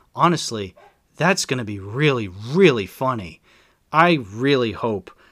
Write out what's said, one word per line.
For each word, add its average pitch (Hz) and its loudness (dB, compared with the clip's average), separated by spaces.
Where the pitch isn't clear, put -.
honestly, 117 -2
that's 180 0
gonna 127 -4
be 104 -8
really, 120 -2
really 117 2
funny. 110 -6
I 170 6
really 120 0
hope 104 -4